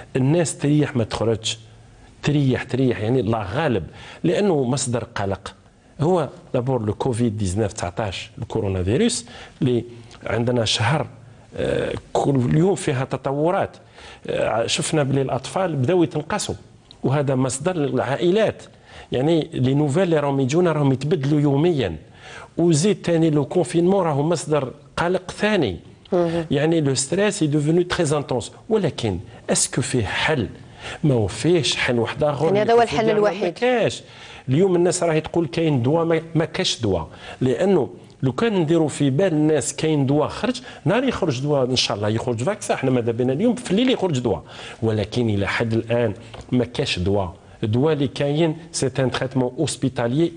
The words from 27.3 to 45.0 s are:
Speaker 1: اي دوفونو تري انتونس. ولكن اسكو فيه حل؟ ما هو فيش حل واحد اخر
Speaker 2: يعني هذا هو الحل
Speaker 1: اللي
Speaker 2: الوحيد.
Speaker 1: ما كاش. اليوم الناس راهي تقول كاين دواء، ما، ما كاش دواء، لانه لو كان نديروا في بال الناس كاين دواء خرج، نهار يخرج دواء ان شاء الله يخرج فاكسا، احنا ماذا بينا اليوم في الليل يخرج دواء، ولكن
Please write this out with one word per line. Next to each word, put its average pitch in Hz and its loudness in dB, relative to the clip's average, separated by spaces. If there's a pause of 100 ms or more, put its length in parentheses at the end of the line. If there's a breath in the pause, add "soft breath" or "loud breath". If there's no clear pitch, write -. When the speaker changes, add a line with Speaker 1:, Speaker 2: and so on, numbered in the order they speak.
Speaker 1:
اي 156 2
دوفونو 151 2
تري 160 0
انتونس. 127 -4 (180 loud breath)
ولكن 123 0 (300 loud breath)
اسكو - 0
فيه 120 0
حل؟ 117 -2 (560 loud breath)
ما 139 4
هو 107 2
فيش 160 0
حل 123 0
واحد 113 -2
اخر 147 0
Speaker 2:
يعني 190 2
هذا 226 4
هو 233 8
الحل 226 0
Speaker 1:
اللي 220 2
Speaker 2:
الوحيد. 208 2
Speaker 1:
ما 175 0
كاش. 226 0 (460 loud breath)
اليوم 175 4
الناس 175 2
راهي 156 2
تقول 170 -2
كاين 160 0
دواء، 160 2
ما، 165 2 (140)
ما 156 2
كاش - -4
دواء، 92 0 (340 loud breath)
لانه 180 2 (340 loud breath)
لو 131 2
كان 208 0
نديروا 160 4
في 143 0
بال 165 2
الناس 151 2
كاين 151 2
دواء 139 2
خرج، - -4 (240 loud breath)
نهار 220 2
يخرج 147 -2
دواء 143 2
ان 127 0
شاء 117 -2
الله 107 0
يخرج 113 -2
فاكسا، 208 -2
احنا 135 0
ماذا 120 2
بينا 123 0
اليوم 220 2
في - -6
الليل 247 2
يخرج 180 0
دواء، 104 0 (380 loud breath)
ولكن 110 0